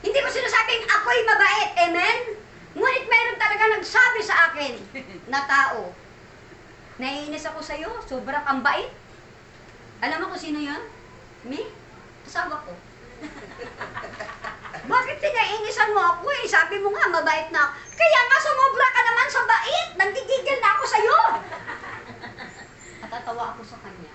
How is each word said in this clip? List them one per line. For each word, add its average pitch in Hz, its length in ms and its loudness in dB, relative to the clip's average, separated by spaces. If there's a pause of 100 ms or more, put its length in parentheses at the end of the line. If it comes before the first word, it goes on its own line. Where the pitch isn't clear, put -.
Hindi 480 160 2
ko 523 80 0
sinasabing 453 560 0
ako'y 440 400 2
mabait, 403 460 4 (180)
amen? 381 300 2 (560)
Ngunit 508 340 2
mayroon 453 320 2
talaga 415 220 2 (100)
nagsabi 453 480 4
sa 330 300 4
akin 277 260 -6 (540)
na 277 180 -2
tao, 254 460 0 (1040)
"Naiinis 294 480 -8
ako 311 140 -10
sa'yo, 311 260 -8 (160)
sobra 269 400 -6
kang 262 160 -2
bait." 302 320 -2 (1120)
Alam 330 220 -2
mo 370 80 -8
kung - 100 -10
sino 302 160 -4
yun? 294 220 -6 (640)
Me? 427 240 -8 (560)
Asawa 330 400 -6
ko. 180 100 -14 (380)
<laughs> - 1800 -12
"Bakit 508 320 2
pinaiinisan 427 720 0
mo 381 80 4
ako 339 260 2
eh? 508 160 -2
Sabi 403 380 2
mo 403 100 0
nga, - 160 2
mabait 320 400 0
na 311 160 2
ako." 277 80 -4 (220)
"Kaya 622 240 6 (100)
nga, - 140 8
sumobra 523 480 4
ka 480 160 2
naman 480 260 2
sa 508 160 2
bait. 605 480 2
Nanggigigil 494 640 0
na - 160 4
ako 554 100 0
sa'yo." 466 340 6 (960)
<laughs> - 880 -18
Natatawa 233 540 -8
ako 240 80 -16
sa 214 180 -18
kanya. 180 340 -18